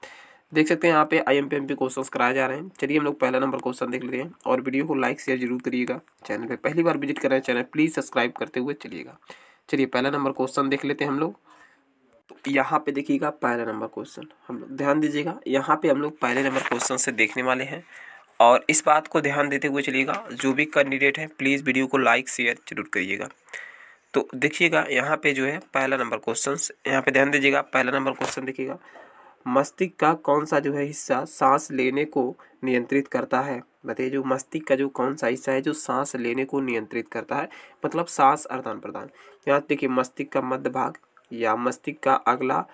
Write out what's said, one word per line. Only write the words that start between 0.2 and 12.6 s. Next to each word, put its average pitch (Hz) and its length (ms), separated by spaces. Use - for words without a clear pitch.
देख 156 160
सकते 170 180
हैं 165 80
यहाँ 151 120
पे 151 140
आईएमपी, 139 360
एमपी 139 180
क्वेश्चंस 131 340
कराए 123 260
जा 135 120
रहे 131 120
हैं। 180 120
चलिए 143 280
हम 147 60
लोग 147 160
पहला 127 180
नंबर 131 220
क्वेश्चन 123 300
देख 127 140
लेते 127 120
हैं 156 180
और 127 140
वीडियो 131 260
को 151 100
लाइक 127 240
शेयर 131 180
जरूर 123 240
करिएगा। 123 380
चैनल 113 200
पे 117 120
पहली 160 240
बार 160 160
विजिट 143 200
कर 135 120
रहे 135 80
हैं, 131 60
चैनल 123 200
प्लीज 156 300
सब्सक्राइब 127 380
करते - 280
हुए 139 160
चलिएगा। - 420
चलिए 135 200
पहला 127 220
नंबर 143 220
क्वेश्चन 135 360
देख 139 160
लेते 143 200
हैं 143 80
हम 139 80
लोग। 180 200
तो - 160
यहाँ 139 280